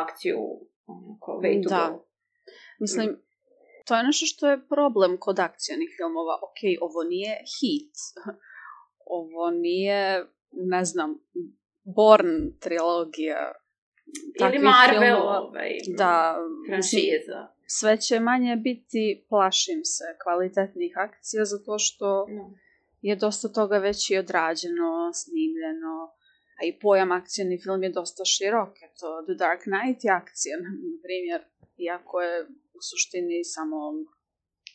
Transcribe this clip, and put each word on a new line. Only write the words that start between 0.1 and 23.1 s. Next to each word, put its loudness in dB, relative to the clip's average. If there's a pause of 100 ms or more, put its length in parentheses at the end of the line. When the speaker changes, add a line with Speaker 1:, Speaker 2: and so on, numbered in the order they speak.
Speaker 1:
onako, -14
way 2
to 0
Speaker 2:
Da. 2
Speaker 1:
go. -12 (720)
Speaker 2:
Mislim, -2
Speaker 1:
Mm. -6 (680)
Speaker 2:
to 2
je 2
nešto 2
što 0
je 0
problem 4
kod -2
akcionih -4
filmova. -4
Okej, -2
ovo -4
nije -4
Heat, -6 (320)
<laughs> -12
ovo -4
nije, 0 (280)
ne -2
znam, -4 (680)
Bourne 6 (100)
trilogija. -4 (540)
Speaker 1:
Ili -16
Speaker 2:
Takvih 4
Speaker 1:
Marvel, 10
Speaker 2:
filmova, 4
Speaker 1:
ovaj, -6 (180)
Speaker 2:
da, 4
mislim, -8
Speaker 1:
franšiza. 0 (280)
Speaker 2:
sve 2
će 0
manje 2
biti, -2
plašim 2
se, -6 (160)
kvalitetnih -2
akcija, -4
zato -6
što -2 (220)
Speaker 1:
No. -12 (480)
Speaker 2:
je 0